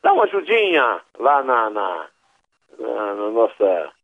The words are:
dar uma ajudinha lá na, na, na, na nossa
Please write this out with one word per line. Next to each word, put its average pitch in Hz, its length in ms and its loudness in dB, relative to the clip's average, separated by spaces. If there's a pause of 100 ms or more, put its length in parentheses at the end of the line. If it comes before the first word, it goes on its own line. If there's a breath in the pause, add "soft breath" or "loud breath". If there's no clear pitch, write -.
dar 392 120 4
uma 294 100 4
ajudinha 180 760 0 (180)
lá 139 240 2
na, 120 260 0
na, 92 380 -6 (720)
na, 113 360 -6
na 104 140 -6
nossa 101 640 0 (120)